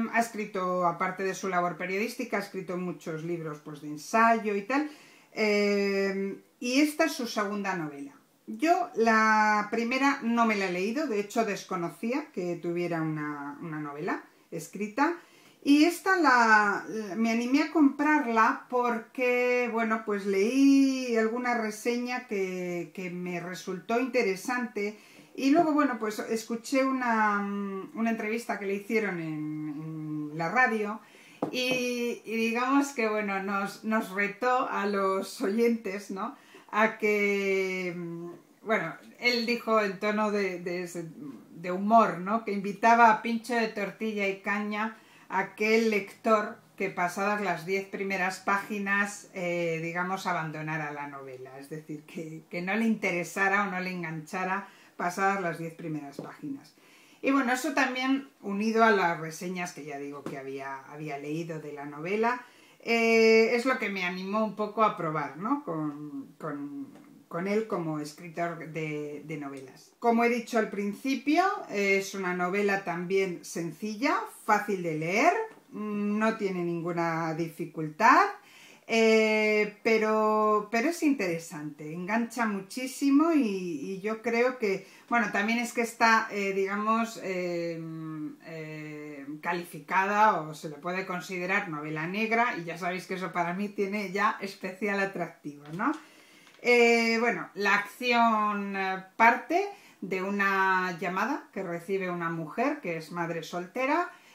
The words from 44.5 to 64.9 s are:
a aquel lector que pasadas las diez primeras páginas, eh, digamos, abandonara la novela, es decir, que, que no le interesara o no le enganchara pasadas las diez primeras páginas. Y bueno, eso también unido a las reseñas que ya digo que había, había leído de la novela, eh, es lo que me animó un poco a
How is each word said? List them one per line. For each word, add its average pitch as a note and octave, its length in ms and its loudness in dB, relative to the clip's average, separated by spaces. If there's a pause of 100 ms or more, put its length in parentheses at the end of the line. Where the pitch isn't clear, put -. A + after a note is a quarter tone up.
a F#3 100 -2
aquel A3 500 2
lector G#3 680 0 (200)
que F#3+ 140 -4
pasadas G3 500 -2
las E3+ 240 -4
diez G3 220 -2
primeras F#3+ 520 -4
páginas, G3+ 920 -2
eh, F3 480 -2
digamos, E3+ 460 -4
abandonara D#3 640 -4
la C#3+ 160 -10
novela, C3+ 500 -14
es C#3 140 -16
decir, D#3 320 -12
que, D#3+ 480 -12
que F3 100 -6
no F#3+ 140 -2
le A3+ 100 2
interesara G3 800 0
o F#3+ 80 -2
no F3+ 80 -4
le F#3 100 -4
enganchara F#3 800 -6 (280)
pasadas G3 460 0
las E3 160 -2
diez E3 160 -8
primeras D3 440 -8
páginas. D3 580 -12 (440)
Y C4+ 120 0
bueno, C4 200 2
eso C#4 220 0
también C4 560 0 (140)
unido G#3+ 400 2
a A3 80 8
las F3 280 4
reseñas F3 540 -6
que C#3+ 120 -14
ya C#3+ 120 -10
digo C#3+ 260 -10
que D3 140 -8
había, C3+ 440 -10 (100)
había D3+ 260 -8
leído D#3 420 -6
de D3 140 -12
la C#3+ 120 -10
novela, G3+ 600 -2 (360)
eh, A3+ 720 6
es A#3 100 2
lo C4 140 2
que G#3+ 100 -4
me G3 160 -4
animó F#3+ 400 -2
un G#3 100 -4
poco G#3+ 280 0
a G3 120 4